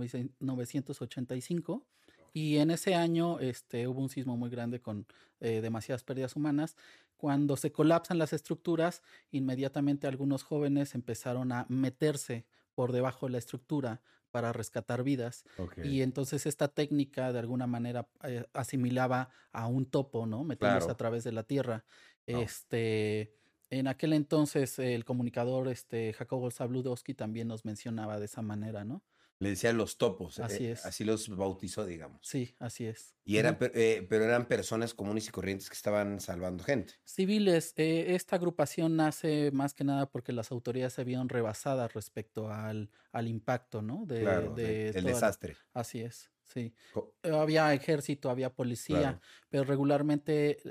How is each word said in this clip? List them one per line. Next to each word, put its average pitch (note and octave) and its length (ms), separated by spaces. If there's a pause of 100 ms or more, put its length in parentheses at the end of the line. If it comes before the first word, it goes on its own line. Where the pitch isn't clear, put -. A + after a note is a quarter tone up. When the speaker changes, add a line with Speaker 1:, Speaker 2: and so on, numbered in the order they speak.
(400)
Speaker 1:
novecientos C3 640
ochenta B2+ 340
y B2+ 60
cinco F3 440 (460)
y D3+ 260
en D3+ 140
ese F3+ 240
año, E3+ 460
este, B2 460
hubo B2+ 140
un C3+ 80
sismo B2 280
muy A#2+ 120
grande A#2+ 320
con, G#2 240 (360)
eh, A2+ 180
demasiadas A2+ 460
pérdidas C3 320
humanas. D3+ 400 (400)
Cuando C#3+ 400
se D3+ 160
colapsan E3 460
las D#3 120
estructuras, D#3+ 720 (300)
inmediatamente C#3 760
algunos C3+ 360
jóvenes C#3+ 520
empezaron B2 560
a B2 160
meterse C3 800 (280)
por B2 200
debajo B2 320
de B2+ 80
la B2 60
estructura B2+ 640 (300)
para A#2 220
rescatar A#2 500
vidas. B2 400 (140)
Speaker 2:
Ok. F2 260
Speaker 1:
Y C#3 200
entonces C3 420
esta D3 240
técnica C#3 640
de B2 60
alguna B2 280
manera, A#2+ 400 (160)
eh, B2 300
asimilaba B2+ 760 (220)
a A2+ 160
un B2+ 200
topo, C3 380
¿no? A2+ 200
Metiéndose G2+ 400
Speaker 2:
Claro. - 80
Speaker 1:
a - 40
través A#2 280
de A#2+ 80
la A2 100
tierra. B2 400 (440)
Speaker 2:
No. A#2+ 140
Speaker 1:
Este, A2 920 (380)
en C3 160
aquel D#3 260
entonces, D3 640
el B2 260
comunicador, B2 640
este, A#2 460
Jacobo B2 380
Zabludowski B2+ 640
también A2+ 320
nos A2 180
mencionaba G#2+ 540
de G#2 60
esa A2 180
manera, G#2 420
¿no? C#3 180 (380)
Speaker 2:
Le G2+ 80
decía A2 220
los A2 260
topos, F#2+ 420
Speaker 1:
Así A2 260
Speaker 2:
eh, A#2 80
Speaker 1:
es. A2+ 120
Speaker 2:
así F#2+ 200
los G#2+ 240
bautizó, G2 560
digamos. D#2+ 420
Speaker 1:
Sí, B2 320
así A#2+ 260
es. - 380
Speaker 2:
Y G2+ 140
eran A2+ 160
Speaker 1:
Ujú. - 60
Speaker 2:
per-, B2 140
eh, A2+ 340
pero A2 180
eran A#2+ 240
personas A2+ 440
comunes G#2+ 360
y - 20
corrientes G2 380
que - 60
estaban G2+ 440
salvando F2+ 460
gente. B2+ 300 (100)
Speaker 1:
Civiles, F#3+ 720
eh, E3 380
esta - 200
agrupación E3 600
nace D3+ 560
más C#3 200
que C#3+ 120
nada C#3 260
porque B2 220
las A#2 180
autoridades B2 420
se B2+ 120
vieron B2+ 240
rebasadas A#2+ 640
respecto A2 580
al, G#2+ 400 (220)
al A#2 160
impacto, A2+ 520
¿no? D3 240
De, B2 140
Speaker 2:
Claro, G2 360
Speaker 1:
de A#2 80
Speaker 2:
de, G#2+ 260
el G#2+ 40
Speaker 1:
toda F#2+ 100
la - 80
Speaker 2:
desastre. A2 440 (180)
Speaker 1:
Así A#2+ 280
es, - 300 (120)
sí. A#2 300 (180)
Speaker 2:
Co- - 320
Speaker 1:
Eh, F3 80
había D#3 420
ejército, C#3+ 560
había B2+ 240
policía, A#2+ 460
Speaker 2:
Claro. C3+ 220 (280)
Speaker 1:
pero C#3 140
regularmente D3 920 (140)